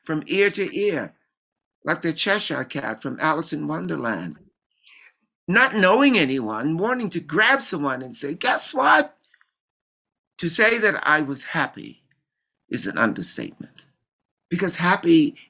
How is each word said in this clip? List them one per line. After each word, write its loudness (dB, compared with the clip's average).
from -4
ear 2
to -4
ear, -2
like -2
the -2
Cheshire -2
Cat -8
from -8
Alice 0
in -6
Wonderland. -6
Not 4
knowing 6
anyone, 0
wanting -2
to -6
grab 2
someone -4
and -14
say, -8
"Guess -2
what?" 2
To -4
say 2
that 2
I 4
was -6
happy -6
is -4
an -6
understatement. -4
Because -2
happy 4